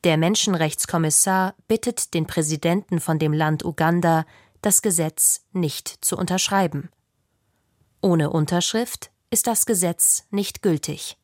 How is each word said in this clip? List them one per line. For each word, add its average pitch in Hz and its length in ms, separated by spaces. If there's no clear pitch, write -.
Der 160 140
Menschenrechtskommissar 175 1400
bittet - 460
den 160 140
Präsidenten 165 720
von 160 200
dem 151 140
Land 156 300
Uganda, 165 600
das - 200
Gesetz 165 720
nicht 165 340
zu - 160
unterschreiben. 180 720
Ohne 170 280
Unterschrift 175 840
ist - 180
das 226 180
Gesetz 180 640
nicht 202 320
gültig. 151 640